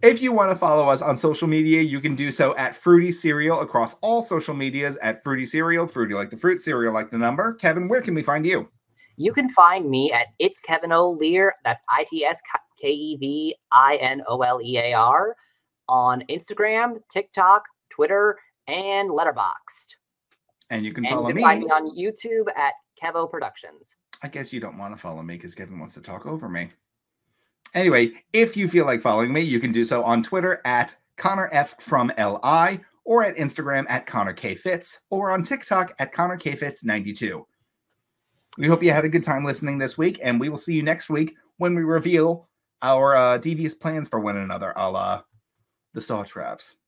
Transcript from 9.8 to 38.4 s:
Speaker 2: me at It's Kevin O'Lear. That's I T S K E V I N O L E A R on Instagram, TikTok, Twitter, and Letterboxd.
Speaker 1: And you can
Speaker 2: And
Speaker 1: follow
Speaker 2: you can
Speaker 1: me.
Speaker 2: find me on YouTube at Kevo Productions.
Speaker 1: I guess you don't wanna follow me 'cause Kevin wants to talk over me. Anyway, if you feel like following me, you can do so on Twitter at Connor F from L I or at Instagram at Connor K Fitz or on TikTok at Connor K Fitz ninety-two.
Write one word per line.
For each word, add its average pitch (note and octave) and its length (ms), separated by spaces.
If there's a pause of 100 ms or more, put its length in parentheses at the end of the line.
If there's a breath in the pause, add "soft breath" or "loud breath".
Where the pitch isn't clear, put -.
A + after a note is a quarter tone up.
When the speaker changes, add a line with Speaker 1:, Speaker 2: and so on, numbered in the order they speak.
Speaker 2:
me C3+ 220
at A#2 160 (120)
It's F#3 200
Kevin E3 320
O'Lear. F3 600 (100)
That's A#2+ 240
I C#3 180
T D#3 200
S E3 160 (400)
K C#3+ 80
E D3+ 280
V D3 380 (160)
I C3+ 260
N C3 300
O B2 140
L B2 220
E B2 140
A A#2+ 160
R C3+ 420 (520)
on B2+ 420
Instagram, G#3+ 680 (120)
TikTok, G3 520 (280)
Twitter, G3+ 480 (280 soft breath)
and G3 440
Letterboxd. - 840 (720)
Speaker 1:
And A2 120
you G#2+ 100
can A#2+ 120
Speaker 2:
And B2+ 80
Speaker 1:
follow D#3 140
Speaker 2:
you B2 60
can - 20
Speaker 1:
me. G#3 80
Speaker 2:
find - 200
me D#3+ 60
on D#3 260
YouTube G#3+ 600
at C#3+ 180 (260)
Kevo E3 300
Productions. F#2+ 680 (240)
Speaker 1:
I C#3+ 80
guess C#3 240
you B2+ 80
don't G#2 160
wanna G2+ 200
follow E2 240
me E2+ 160
'cause F2 180
Kevin F#2 240
wants D#2 160
to D#2 60
talk F#2 240
over D#3 240
me. F2 200 (1040)
Anyway, C3+ 380 (220 loud breath)
if A3+ 240
you G3 100
feel E3+ 180
like A#2+ 160
following A#2 300
me, D3+ 100
you C3+ 180
can A#2+ 120
do A#2 140
so A#2+ 180
on A#2 200
Twitter F3+ 420
at B2 300 (220)
Connor F#3+ 340
F C#3+ 300
from B2 360
L G#2 260
I E3+ 380 (240 soft breath)
or A3+ 180
at G3 140
Instagram C#3+ 520
at B2+ 160
Connor G2 280
K F#2+ 220
Fitz - 540
or G3 220
on F#3 120
TikTok F#3+ 560
at C3+ 120
Connor F3+ 260
K C#3+ 180
Fitz C#3+ 280
ninety-two. G#2 600 (1120)